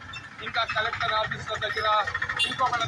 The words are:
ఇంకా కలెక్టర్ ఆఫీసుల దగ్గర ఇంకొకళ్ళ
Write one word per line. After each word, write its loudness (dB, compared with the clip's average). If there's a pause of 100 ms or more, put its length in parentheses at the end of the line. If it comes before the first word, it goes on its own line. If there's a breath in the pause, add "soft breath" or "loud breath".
(460)
ఇంకా 0 (120)
కలెక్టర్ 0
ఆఫీసుల -4
దగ్గర 0 (600)
ఇంకొకళ్ళ 2